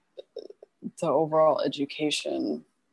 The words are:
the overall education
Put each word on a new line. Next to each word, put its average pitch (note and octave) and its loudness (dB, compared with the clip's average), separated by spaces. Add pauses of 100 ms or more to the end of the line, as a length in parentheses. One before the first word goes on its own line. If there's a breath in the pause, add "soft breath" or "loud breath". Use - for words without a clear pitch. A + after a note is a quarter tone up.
(1000)
the F3 -2
overall D#3 4
education C#3+ -4 (300)